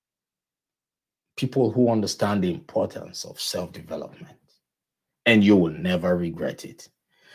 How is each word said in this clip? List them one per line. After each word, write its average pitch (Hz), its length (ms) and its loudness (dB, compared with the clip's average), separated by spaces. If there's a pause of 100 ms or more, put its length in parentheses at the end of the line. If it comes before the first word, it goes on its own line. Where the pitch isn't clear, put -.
(1400)
People 131 340 0
who 123 180 2
understand 104 540 0
the 90 100 0
importance - 720 -8
of - 160 -16
self-development. 80 960 -10 (880)
And 110 200 6
you 101 120 8
will 82 160 4
never 90 440 0
regret - 480 -6
it. - 240 -20 (460)